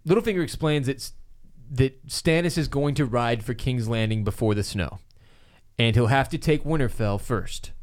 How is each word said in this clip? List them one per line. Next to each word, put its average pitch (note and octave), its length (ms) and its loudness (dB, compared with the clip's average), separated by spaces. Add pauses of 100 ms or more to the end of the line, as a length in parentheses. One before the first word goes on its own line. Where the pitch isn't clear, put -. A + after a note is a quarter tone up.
Littlefinger G3 360 2
explains D3+ 440 -2
that C3 100 -2
s-, - 160 -14 (580)
that C3+ 380 0
Stannis E3+ 500 2
is D#3 100 0
going C#3+ 280 0
to D3 100 2
ride A#2 380 0
for B2 100 -4
King's A#2+ 340 -2
Landing A2 360 0
before G#2+ 300 2
the G2+ 100 0
snow, F#2 340 -4 (800)
and A#2 160 4
he'll A#2 140 4
have C3+ 220 4
to E3 80 -4
take D3+ 260 2
Winterfell A2+ 560 0
first - 500 -4 (120)